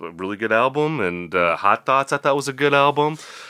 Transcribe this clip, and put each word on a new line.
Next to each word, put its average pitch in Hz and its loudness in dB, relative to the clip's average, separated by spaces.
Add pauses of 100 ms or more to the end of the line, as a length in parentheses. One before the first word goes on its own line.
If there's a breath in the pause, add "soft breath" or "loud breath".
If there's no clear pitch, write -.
a 85 -10
really 95 -6
good 110 -2
album, 139 2
and, 87 -4
uh, 87 2
Hot 101 2
Thoughts 135 0
I 143 0
thought 143 0
was 139 -4
a 139 -4
good 143 2
album. 147 2 (320 loud breath)